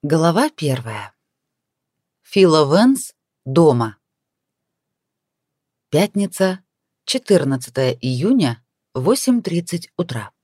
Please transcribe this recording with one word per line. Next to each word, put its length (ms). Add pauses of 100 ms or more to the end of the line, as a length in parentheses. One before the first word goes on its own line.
Глава 440
первая. 640 (1080)
Фила 460
Венс 440 (320)
дома. 540 (1900)
Пятница, 720 (460)
четырнадцатое 880
июня, 680 (320)
восемь 480
тридцать 540
утра. 360 (120)